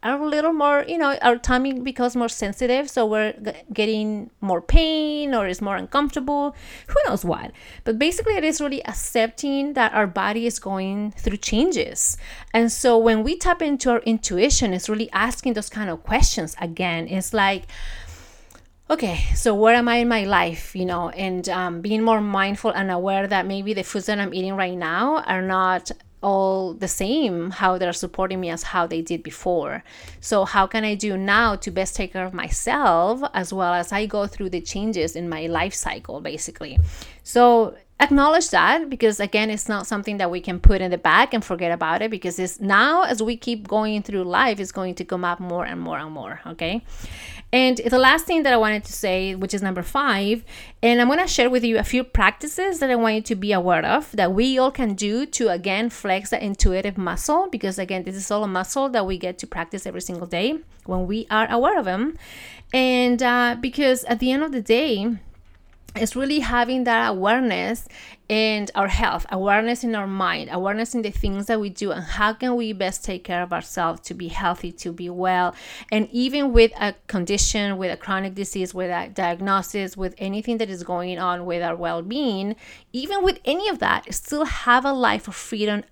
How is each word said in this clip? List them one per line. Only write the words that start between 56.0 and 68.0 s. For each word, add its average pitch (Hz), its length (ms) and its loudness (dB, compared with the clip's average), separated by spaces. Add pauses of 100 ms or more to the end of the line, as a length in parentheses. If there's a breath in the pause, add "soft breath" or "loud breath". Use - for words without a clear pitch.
the - 120 -2
intuitive 196 540 2
muscle, 247 540 0
because 196 280 -4
again, 185 260 -4
this 190 120 -8
is 196 140 -8
all 208 140 0
a 202 40 -2
muscle 190 400 -2
that 233 160 0
we 185 140 -4
get 180 220 -6
to 175 60 -12
practice 170 380 -8
every 180 160 -8
single 175 260 -8
day 220 340 -2 (260)
when 185 200 -2
we 220 240 -4
are 214 200 2
aware 294 280 2
of 247 60 -2
them. 208 320 -2 (560 loud breath)
And, 247 500 2
uh, 240 380 2
because 254 440 2
at 226 160 0
the 254 120 2
end 277 100 2
of 311 100 -2
the 247 100 -4
day, 226 560 2 (800)
it's 214 180 -2
really 277 240 0
having 247 460 2
that 233 260 2
awareness 208 800 0 (400 loud breath)